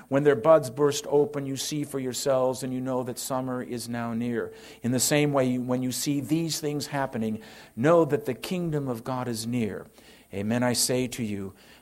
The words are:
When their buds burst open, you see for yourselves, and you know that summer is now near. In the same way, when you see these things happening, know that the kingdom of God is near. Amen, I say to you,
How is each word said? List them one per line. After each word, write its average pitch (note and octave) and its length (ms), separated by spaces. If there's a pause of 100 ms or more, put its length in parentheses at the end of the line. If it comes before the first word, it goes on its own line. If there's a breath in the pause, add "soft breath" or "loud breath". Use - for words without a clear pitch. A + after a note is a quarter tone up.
When C#3 140
their D3 120
buds D#3 340
burst C#3+ 400
open, C#3+ 380
you C3+ 100
see D3 260
for C#3+ 140
yourselves, C3 640
and C3 100
you B2+ 80
know B2+ 220
that A#2 160
summer B2+ 460
is A#2 260
now A#2 240
near. A2+ 380 (320 loud breath)
In A#2+ 80
the B2+ 80
same D3 340
way, B2+ 240
when B2 240
you B2+ 100
see C#3+ 300
these D#3+ 380
things D3 280
happening, A2+ 520 (360 loud breath)
know D#3+ 300
that C#3+ 200
the B2 100
kingdom D#3+ 520
of A#2 160
God B2+ 240
is A2+ 200
near. A2+ 400 (440 loud breath)
Amen, G#2+ 300
I B2 120
say B2+ 340
to B2 160
you, G2+ 300 (280 loud breath)